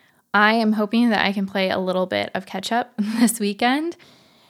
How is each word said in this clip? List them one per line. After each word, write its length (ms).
I 200
am 200
hoping 360
that 160
I 80
can 120
play 240
a 80
little 280
bit 280
of 120
catch 260
up 220
<laughs> 40
this 420
weekend 580